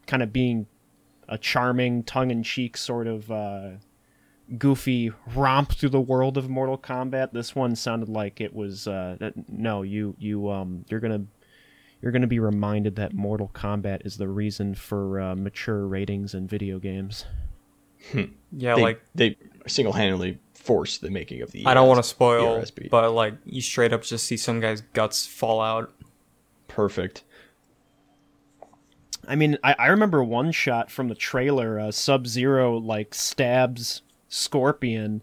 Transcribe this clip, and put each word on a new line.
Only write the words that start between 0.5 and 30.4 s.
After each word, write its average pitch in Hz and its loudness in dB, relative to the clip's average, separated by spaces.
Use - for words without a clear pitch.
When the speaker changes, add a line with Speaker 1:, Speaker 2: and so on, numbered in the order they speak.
Speaker 1:
a 110 -8
charming, 123 0
tongue-in-cheek 123 -2
sort 120 -4
of, 110 -6
uh, 101 -8
goofy 123 2
romp 135 2
through - 2
the 135 2
world 131 2
of 131 -2
Mortal 131 -2
Kombat. 131 -4
This 117 -8
one 123 0
sounded 113 -4
like 107 -4
it 107 -6
was, 101 -8
uh, 92 -6
that, 104 -8
no, 104 -4
you, 104 -4
you, 104 -4
um, 92 -6
you're 110 -4
gonna, 110 -2
you're 123 -2
gonna 123 4
be 117 2
reminded 104 0
that 104 -4
Mortal 101 -2
Kombat 101 -4
is 95 -10
the 98 -4
reason 101 -2
for, 98 -4
uh, 92 -4
mature 101 -4
ratings 98 -4
in 95 -6
video 98 -4
games. 95 -8
Speaker 2:
Hmm. 104 -2
Speaker 3:
Yeah, 123 0
Speaker 2:
They, 113 6
Speaker 3:
like, 113 2
Speaker 2:
they 113 2
single-handedly 95 0
forced - 0
the - -8
making 82 -8
of 60 -10
the - -8
Speaker 3:
I 131 6
don't 131 10
wanna 127 10
Speaker 2:
E 117 6
S, - -6
Speaker 3:
spoil, 120 4
Speaker 2:
E 117 4
R 113 -2
S 117 -6
B. - -12
Speaker 3:
but, 117 6
like, 110 2
you 127 -8
straight 117 2
up 113 0
just 113 -6
see 120 -4
some 117 -2
guy's 110 -2
guts - -2
fall 110 0
out. 113 -2
Speaker 2:
Perfect. 95 -2
Speaker 1:
I 131 -2
mean, 151 4
I, 139 6
I 123 4
remember 190 6
one 120 0